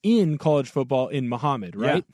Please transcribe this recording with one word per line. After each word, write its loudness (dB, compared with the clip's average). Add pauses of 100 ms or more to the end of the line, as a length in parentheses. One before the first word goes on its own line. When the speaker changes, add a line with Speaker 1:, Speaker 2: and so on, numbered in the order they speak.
Speaker 1:
in 4
college 0
football 0
in -2
Muhammad, -4
Speaker 2:
Yeah. -2
Speaker 1:
right? 0